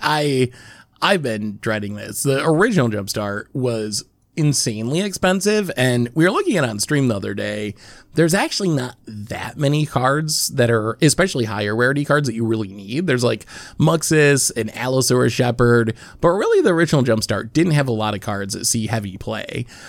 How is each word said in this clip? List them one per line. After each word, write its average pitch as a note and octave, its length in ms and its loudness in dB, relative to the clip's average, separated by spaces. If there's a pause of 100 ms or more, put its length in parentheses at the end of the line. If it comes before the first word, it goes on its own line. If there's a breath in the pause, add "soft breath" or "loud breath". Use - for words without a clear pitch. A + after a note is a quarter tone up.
I, D3 480 0 (500 loud breath)
I've F3+ 220 2
been G#2+ 360 -4
dreading G#2 360 -4
this. G#2 260 -10
The C#3+ 260 0
original E3 420 4
Jumpstart G2+ 640 -4
was A2+ 500 -4 (320)
insanely C3+ 640 0
expensive, G3 760 0
and B2 360 2
we D#3+ 120 4
were F#3 60 4
looking E4+ 260 0
at D3+ 60 2
it A#2+ 60 0
on G#2 100 -6
stream C#3 280 0
the A2 80 0
other G2+ 180 -6
day. G#2 400 -6 (400 loud breath)
There's E3 220 4
actually G#3+ 340 -2
not B2+ 280 -4 (100)
that G#2 500 -10
many D3 300 0
cards C#3+ 600 0
that B2 200 2
are, A2+ 320 0
especially D#3+ 440 2
higher G#2 300 -4
rarity C#3 300 2
cards, D3 220 2
that A2+ 80 -2
you A2+ 100 -2
really A2 220 -2
need. G2+ 400 -6
There's, B2+ 160 0
like, A#2 240 -2 (320 loud breath)
Muxus D3+ 760 4
and A2 220 -4
Allosaurus B2 560 2
Shepherd, A#2+ 600 2 (260 loud breath)
but E3+ 80 4
really F#4 320 4
the G#3 120 4
original D#3+ 300 2
Jumpstart A2 500 -2
didn't E3 200 4
have C#3+ 140 2
a B2 60 -2
lot G#2+ 200 -2
of G2+ 80 -8
cards G2+ 320 -6
that G2+ 120 -8
see A2+ 220 0
heavy G2+ 300 -4
play. A2 480 -8 (240 loud breath)